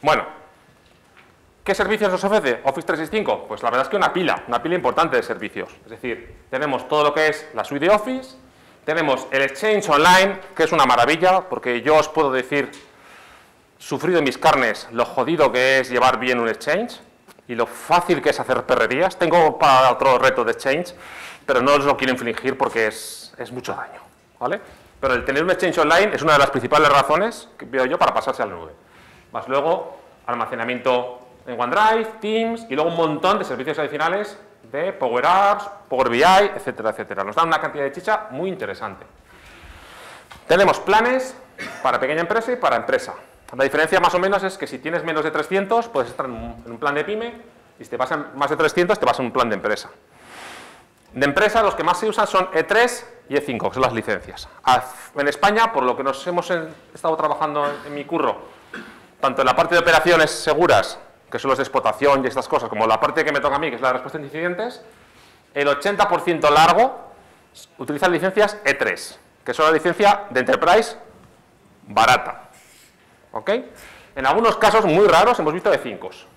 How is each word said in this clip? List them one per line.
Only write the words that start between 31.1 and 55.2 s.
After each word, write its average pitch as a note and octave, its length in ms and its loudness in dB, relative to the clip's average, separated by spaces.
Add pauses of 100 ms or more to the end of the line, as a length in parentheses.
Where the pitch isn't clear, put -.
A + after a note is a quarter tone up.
en A#2+ 140 -10
OneDrive, G#3+ 460 2 (160)
Teams A3+ 480 -4
y C3 60 -4
luego D#3 140 0
un E3+ 60 -6
montón E3 420 0
de F#3+ 60 -4
servicios C3+ 360 -6
adicionales D#3 580 -4 (340)
de F3 220 -4
Power B2 320 -2
Apps, G3+ 440 2 (200)
Power B2+ 180 0
B A#2 120 0
I, F#3+ 360 6
etcétera, A2 360 -4
etcétera. G2 340 -6
Nos G#2 100 -8
dan E3 120 2
una D#3+ 120 0
cantidad D3 240 -6
de C#3 80 -4
chicha G#3 400 -4
muy E3 160 -6
interesante. G#2+ 580 -10 (1400)
Tenemos F3+ 320 4
planes A#3+ 560 0 (460)
para B2 180 0
pequeña D3 220 0
empresa A3 320 -2
y - 20 0
para D3 220 0
empresa. A2+ 380 -2 (420)
La C3+ 80 2
diferencia D#3 340 2
más F3 160 2
o F3+ 40 2
menos F#3+ 240 0
es F#3+ 140 -6
que C#3+ 100 -8
si B2+ 100 -12
tienes D#3 260 -6
menos D#3 220 -2
de D#3 60 -2
trescientos, G3 580 -2
puedes A#2+ 220 -2
estar C3+ 160 -8
en B2 40 -8
un, A2+ 340 -12
en A#2 60 -16
un A#2 60 -14
plan C#3+ 180 -4
de D3+ 80 -2
pyme, A3 300 -6 (440)
y - 60 -20
si - 60 -20
te A#2+ 80 -8
vas B2+ 160 -2
a D3 220 -8
más C#3 140 -2
de D3+ 60 -2
trescientos, F3 420 0
te - 80 -2
vas B2 140 0
a - 20 -4
un A#2+ 120 -4
plan B2 160 0
de G#2+ 60 0
empresa. G2+ 340 -4 (1200)
De B2+ 120 -2
empresa, G3+ 360 2
los G3 140 2
que E3 80 -6
más - 160 0
se A3 100 -2
usan G#3 180 0
son F#3 260 0
E E3 100 2
tres A#3 440 0 (220)
y C#3 80 -2
E C#3 40 2
cinco, G#2 280 -4
que - 60 -8
son C3 80 0
las A#2 100 0
licencias. G#2+ 560 -6 (140)
Af-, - 520 0
en C#3+ 120 0